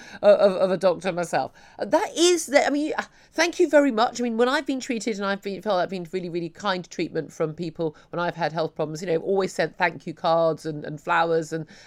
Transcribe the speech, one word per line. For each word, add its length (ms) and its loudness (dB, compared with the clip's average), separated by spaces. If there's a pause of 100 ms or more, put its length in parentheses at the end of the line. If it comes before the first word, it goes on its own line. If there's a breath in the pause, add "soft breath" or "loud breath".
(220 loud breath)
of, 300 6
of 180 2
a 60 0
doctor 360 0
myself. 400 -2 (260 loud breath)
That 380 0
is, 300 4
the, 200 4
I 40 0
mean, 260 -2
uh, 60 -2 (300 soft breath)
thank 260 0
you 100 4
very 220 6
much. 300 0
I 20 -4
mean, 140 -2
when 120 4
I've 180 0
been 140 -4
treated 360 -4
and 100 -4
I've 160 -2
been, 200 -8
felt 180 0
I've 100 -2
been 220 -6
really, 160 -4
really 200 -6
kind 400 -4
treatment 440 -6
from 220 -4
people 420 -6 (140)
when 100 -4
I've 160 -2
had 160 -2
health 220 -4
problems, 260 -4
you 80 -8
know, 60 0
I've 80 0
always 300 0
sent 240 -2
thank 300 -2
you 80 -8
cards 520 0
and, 180 -8
and 160 -10
flowers 520 0
and, 140 -6 (200 loud breath)